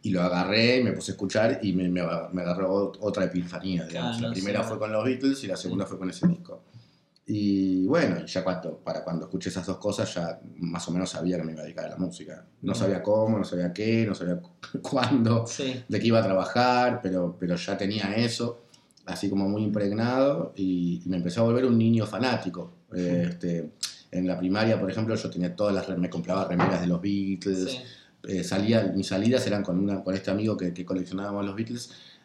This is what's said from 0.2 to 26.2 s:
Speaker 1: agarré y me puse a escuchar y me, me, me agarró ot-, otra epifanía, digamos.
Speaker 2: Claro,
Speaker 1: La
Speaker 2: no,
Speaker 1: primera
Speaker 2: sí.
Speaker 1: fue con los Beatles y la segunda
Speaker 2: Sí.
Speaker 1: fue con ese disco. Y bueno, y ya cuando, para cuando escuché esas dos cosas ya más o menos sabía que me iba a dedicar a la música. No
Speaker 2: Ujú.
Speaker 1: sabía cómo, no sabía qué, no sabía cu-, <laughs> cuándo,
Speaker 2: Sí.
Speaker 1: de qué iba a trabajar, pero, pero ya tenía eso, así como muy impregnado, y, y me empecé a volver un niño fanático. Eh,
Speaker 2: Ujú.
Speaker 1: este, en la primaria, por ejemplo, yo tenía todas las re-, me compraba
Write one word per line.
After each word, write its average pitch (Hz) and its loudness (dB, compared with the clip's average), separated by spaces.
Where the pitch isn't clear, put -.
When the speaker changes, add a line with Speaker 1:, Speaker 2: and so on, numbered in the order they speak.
Speaker 1:
agarré 101 4
y 123 4
me 98 2
puse 92 -6
a - -4
escuchar 107 0
y 101 0
me, 92 2
me, 90 0
me 92 -2
agarró 90 0
ot-, 98 0
otra 101 0
epifanía, 87 -4
digamos. 87 -4
Speaker 2:
Claro, 117 -4
Speaker 1:
La - -2
Speaker 2:
no, - -4
Speaker 1:
primera 101 -2
Speaker 2:
sí. 113 -4
Speaker 1:
fue 104 -6
con 107 -4
los 110 0
Beatles 131 0
y 104 -6
la 90 -2
segunda 92 -4
Speaker 2:
Sí. - -14
Speaker 1:
fue 92 -10
con 92 -4
ese - 0
disco. - -2
Y 95 2
bueno, 123 4
y 87 -12
ya 90 -4
cuando, 87 -2
para 80 -6
cuando 82 -6
escuché 92 -6
esas 90 -6
dos 92 -4
cosas 104 -2
ya 85 -4
más 85 -4
o - -4
menos 90 0
sabía 87 -2
que 82 -4
me 80 -6
iba 78 -12
a - -10
dedicar 82 -10
a 78 -10
la 78 -12
música. - -8
No 98 -2
Speaker 2:
Ujú. - -2
Speaker 1:
sabía 95 2
cómo, 110 4
no 92 0
sabía 90 -2
qué, 110 2
no 98 0
sabía 87 -2
cu-, - -20
<laughs> - -4
cuándo, 117 4
Speaker 2:
Sí. 127 -4
Speaker 1:
de 104 0
qué 110 2
iba 113 8
a 107 4
trabajar, 123 4
pero, 90 0
pero 87 0
ya 98 -4
tenía 101 0
eso, 120 0
así 90 -4
como 98 2
muy 107 0
impregnado, 117 2
y, 87 0
y 90 -4
me 92 0
empecé 87 -2
a 117 6
volver 120 4
un 117 6
niño 113 4
fanático. 104 -2
Eh, 87 0
Speaker 2:
Ujú. 87 0
Speaker 1:
este, 85 -4
en 90 0
la 90 0
primaria, 101 2
por 95 -2
ejemplo, 110 0
yo - -4
tenía 87 -2
todas 104 2
las 92 -2
re-, 92 -4
me 90 0
compraba 90 -2